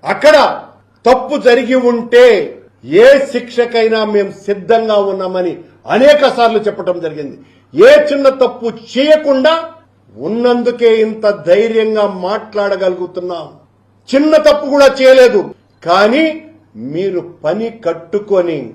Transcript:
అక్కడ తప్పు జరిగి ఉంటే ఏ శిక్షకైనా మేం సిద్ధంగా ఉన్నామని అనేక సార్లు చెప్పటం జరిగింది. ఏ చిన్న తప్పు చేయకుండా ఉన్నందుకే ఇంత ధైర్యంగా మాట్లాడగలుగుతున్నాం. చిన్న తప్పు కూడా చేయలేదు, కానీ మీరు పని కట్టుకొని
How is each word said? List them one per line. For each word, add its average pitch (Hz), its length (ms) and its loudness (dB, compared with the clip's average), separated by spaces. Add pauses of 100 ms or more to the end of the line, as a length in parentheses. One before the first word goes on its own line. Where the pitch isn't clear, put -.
(140)
అక్కడ 302 220 4 (720)
తప్పు 262 280 0 (100)
జరిగి 254 320 2 (120)
ఉంటే 233 340 4 (760)
ఏ 262 60 8 (240)
శిక్షకైనా 233 720 -2 (100)
మేం 202 180 -2 (140)
సిద్ధంగా 208 540 -2 (140)
ఉన్నామని 185 420 -6 (420)
అనేక 277 400 4
సార్లు 226 320 0
చెప్పటం 180 380 -6
జరిగింది. 147 300 -12 (360)
ఏ 196 180 6 (200)
చిన్న 277 160 0 (180)
తప్పు 233 220 -6 (260)
చేయకుండా 294 600 0 (760)
ఉన్నందుకే 233 640 -2 (160)
ఇంత 214 180 -6 (240)
ధైర్యంగా 214 560 0 (220)
మాట్లాడగలుగుతున్నాం. 180 1160 -6 (640)
చిన్న 302 240 0 (140)
తప్పు 294 240 0
కూడా 285 160 4 (100)
చేయలేదు, 262 420 4 (440)
కానీ 208 420 0 (680)
మీరు 180 280 -6 (220)
పని 196 240 -4 (180)
కట్టుకొని 175 720 -4 (180)